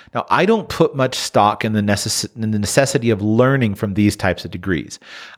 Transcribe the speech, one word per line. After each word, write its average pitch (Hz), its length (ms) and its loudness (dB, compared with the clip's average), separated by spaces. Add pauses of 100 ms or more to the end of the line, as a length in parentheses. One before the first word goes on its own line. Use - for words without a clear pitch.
(140)
Now, 120 140 -6
I 143 160 2
don't 214 240 0
put - 260 0
much 131 200 0
stock 107 500 2
in 110 80 -2
the 107 80 0
necess-, 104 560 -2
in 110 140 -4
the 107 80 0
necessity 117 500 0
of 101 140 2
learning 117 520 2
from 101 200 -4
these 104 220 4
types - 280 -2
of 85 60 -12
degrees. 90 480 -6 (400)